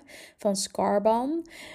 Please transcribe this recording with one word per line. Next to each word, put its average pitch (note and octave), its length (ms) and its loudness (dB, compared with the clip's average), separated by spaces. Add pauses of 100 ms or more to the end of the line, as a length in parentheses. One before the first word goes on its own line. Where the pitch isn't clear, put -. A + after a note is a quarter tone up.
(380)
Van G3+ 180 0
Scarban. A3 880 2 (320)